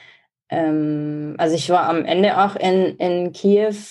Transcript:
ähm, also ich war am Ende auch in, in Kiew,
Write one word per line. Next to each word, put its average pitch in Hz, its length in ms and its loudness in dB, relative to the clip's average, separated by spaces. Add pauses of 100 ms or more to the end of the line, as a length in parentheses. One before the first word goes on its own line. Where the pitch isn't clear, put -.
(480)
ähm, 151 920 -2
also 165 160 0
ich 165 160 -2
war 175 180 2
am 165 160 0
Ende 185 340 2
auch 196 180 2
in, 185 400 0
in 180 360 -2
Kiew, 208 420 2 (160)